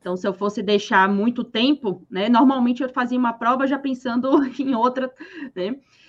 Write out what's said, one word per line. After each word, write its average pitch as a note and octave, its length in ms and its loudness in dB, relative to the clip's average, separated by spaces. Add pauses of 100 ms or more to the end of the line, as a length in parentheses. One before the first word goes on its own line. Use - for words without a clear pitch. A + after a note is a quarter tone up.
Então, F3+ 160 -4
se F3+ 100 -6
eu G3 60 0
fosse G3+ 280 -4
deixar G3+ 460 2
muito G#3+ 380 0
tempo, A#3 680 -2
né, G3 160 -2
normalmente B3 560 4
eu B3+ 60 -2
fazia B3 280 -2
uma B3 140 0
prova B3 340 0
já C#4 140 0
pensando C4 640 0
<laughs> B3 160 -6
em C4+ 160 -2
outra, B3 340 0 (460)
né? G3+ 240 -6 (300)